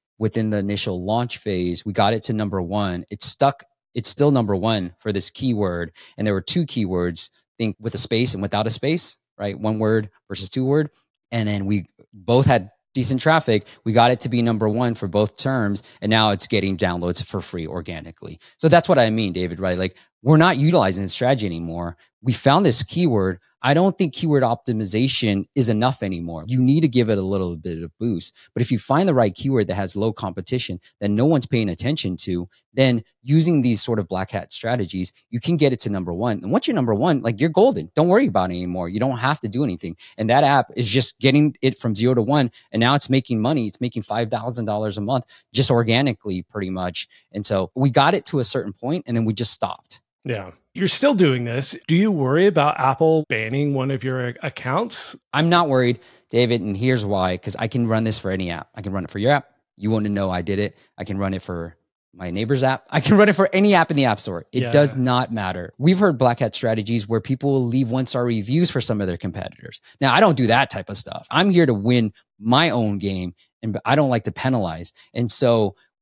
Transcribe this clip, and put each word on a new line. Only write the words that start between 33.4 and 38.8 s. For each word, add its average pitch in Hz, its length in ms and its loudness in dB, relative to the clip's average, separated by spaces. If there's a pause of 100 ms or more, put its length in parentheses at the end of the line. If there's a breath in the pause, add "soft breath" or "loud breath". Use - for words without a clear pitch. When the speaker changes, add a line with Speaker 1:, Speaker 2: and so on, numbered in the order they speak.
Speaker 1:
these 120 200 0
sort 113 160 -2
of 98 100 -4
black 95 220 -6
hat 92 220 -8
strategies, 98 600 -4 (180)
you 117 100 -6
can 170 160 0
get 143 160 2
it 120 80 -2
to - 100 -4
number 92 220 -4
one. 104 300 -2
And 98 100 -6
once 240 140 0
you're 311 80 -2
number 120 200 0
one, 139 280 0
like, 110 180 -4
you're 156 100 2
golden. 185 440 2
Don't 160 140 2
worry 202 180 4
about 92 240 0
it 90 40 -6
anymore. 90 340 -6